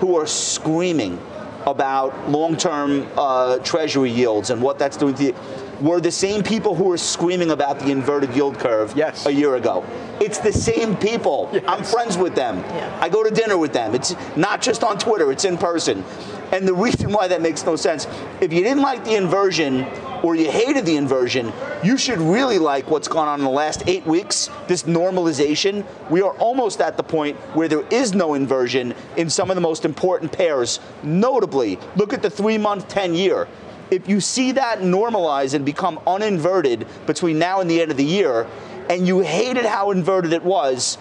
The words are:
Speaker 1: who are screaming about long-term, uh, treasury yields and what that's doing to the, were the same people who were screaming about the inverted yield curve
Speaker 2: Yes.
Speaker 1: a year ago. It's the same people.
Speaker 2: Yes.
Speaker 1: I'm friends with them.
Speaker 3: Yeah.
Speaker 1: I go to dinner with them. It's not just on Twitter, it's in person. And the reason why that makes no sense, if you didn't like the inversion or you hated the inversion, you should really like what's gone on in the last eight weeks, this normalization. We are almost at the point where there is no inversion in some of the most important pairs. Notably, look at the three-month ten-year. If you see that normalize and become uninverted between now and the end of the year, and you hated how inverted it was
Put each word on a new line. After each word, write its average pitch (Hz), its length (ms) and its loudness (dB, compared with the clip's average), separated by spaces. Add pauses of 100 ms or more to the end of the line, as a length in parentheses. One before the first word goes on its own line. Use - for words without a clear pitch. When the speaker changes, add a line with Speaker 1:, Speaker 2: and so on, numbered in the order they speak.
Speaker 1:
who 180 160 2
are 151 100 2
screaming 156 920 -2 (460)
about 135 640 -2
long-term, 147 800 0 (100)
uh, 127 420 2
treasury 139 520 0
yields 113 400 2
and 117 100 -2
what 139 180 0
that's 139 200 -2
doing 139 160 2
to 139 180 0
the, - 20 -14 (460)
were 170 200 2
the 165 100 0
same 196 320 0
people 202 320 0
who 170 100 2
were 175 140 2
screaming 175 540 0
about 143 260 0
the 139 120 -2
inverted 139 440 0
yield 139 240 2
curve 110 380 0
Speaker 2:
Yes. 147 300 0
Speaker 1:
a 143 60 2
year 143 220 4
ago. 110 300 0 (360)
It's 208 180 0
the 208 140 2
same 226 440 0
people. 180 560 0
Speaker 2:
Yes. 196 160 -2
Speaker 1:
I'm 196 160 -2
friends 226 340 0
with 175 160 0
them. 117 240 -2
Speaker 3:
Yeah. - 420 -8
Speaker 1:
I 165 80 0
go 208 140 2
to 220 80 2
dinner 214 260 2
with 151 160 0
them. 117 220 0
It's 135 200 -2 (220)
not 202 240 0
just 233 220 0
on 214 160 2
Twitter, 180 320 2
it's - 140 0
in 180 120 2
person. 156 480 0 (460)
And 190 160 0
the 185 80 4
reason 196 380 0
why 202 160 2
that 175 140 0
makes 165 240 0
no 165 100 2
sense, 156 300 0 (340)
if 175 140 2
you 175 100 4
didn't 277 160 2
like 269 240 0
the 220 120 0
inversion 165 680 2 (380)
or 170 120 2
you 160 160 2
hated 240 360 2
the 160 100 4
inversion, 127 560 0 (320)
you 247 140 2
should 233 200 -2
really 196 400 2
like 139 320 0
what's 147 160 0
gone 156 220 0
on 147 100 -2
in 143 60 0
the 135 60 0
last 147 360 -2
eight 175 200 0
weeks, 180 420 0 (180)
this 180 180 -2
normalization. 170 1000 0 (260)
We 175 120 4
are 185 160 0
almost 233 420 0
at 160 160 0
the 165 60 0
point 147 340 -2 (180)
where 160 140 2
there 151 220 0
is 226 240 2
no 170 180 2
inversion 123 600 0 (220)
in 170 120 0
some 180 220 0
of 185 60 0
the 180 40 0
most 160 240 0
important 165 480 0
pairs. 143 480 0 (220)
Notably, 156 760 2 (180)
look 202 180 2
at 180 80 -4
the - 80 0
three-month 208 580 0
ten-year. 170 580 2 (440)
If 185 180 0
you 202 120 4
see 254 320 0
that 247 280 0
normalize 180 720 2
and 143 120 0
become 156 420 -2
uninverted 175 800 2 (200)
between 160 320 0
now 185 220 2
and 175 100 0
the 165 100 4
end 160 100 0
of 143 80 -4
the 139 60 2
year, 143 420 2 (420)
and 180 180 2
you 185 140 4
hated 220 460 0
how 202 240 0
inverted 185 420 2
it 160 100 2
was 147 580 0